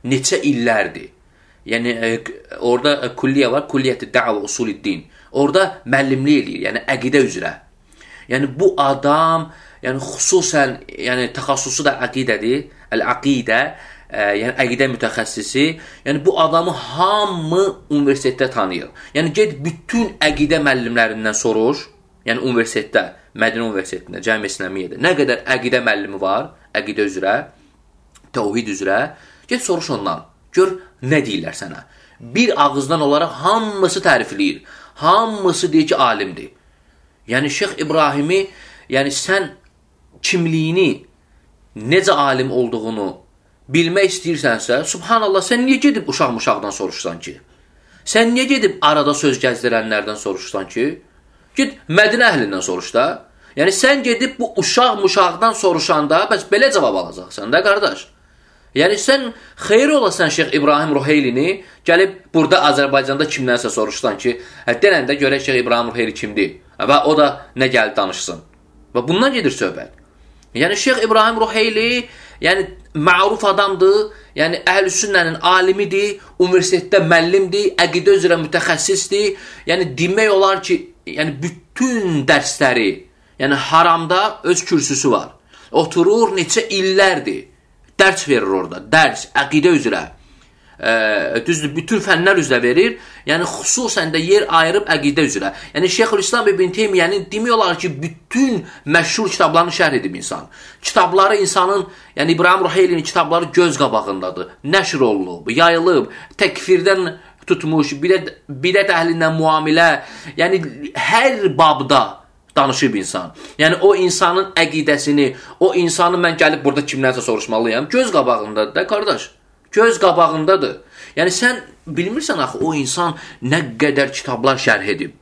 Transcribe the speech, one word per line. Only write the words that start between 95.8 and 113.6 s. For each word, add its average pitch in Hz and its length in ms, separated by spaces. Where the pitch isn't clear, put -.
Şeyxülislam 214 640
İbn 185 240
Teymiyyənin 190 460
demək 226 220
olar 190 260
ki, 185 80
bütün 233 560
məşhur 165 480
kitablarını 170 400
şərh 151 240
edib 90 240
insan. - 300
Kitabları 196 580
insanın, 190 460
yəni, 165 200
İbrahim 180 280
Ruheylinin 175 380
kitabları 165 500
göz 170 260
qabağındadır, 98 720
nəşr 160 360
olunub, 95 480
yayılıb, 165 640
təkfirdən 185 720
tutmuş, 156 560
bidət, 180 320
bidət 180 420
əhlindən 165 460
müamilə, 160 500
yəni, 180 240
hər 226 540
babda 143 460
danışıb 135 440
insan. 90 320
Yəni, 160 220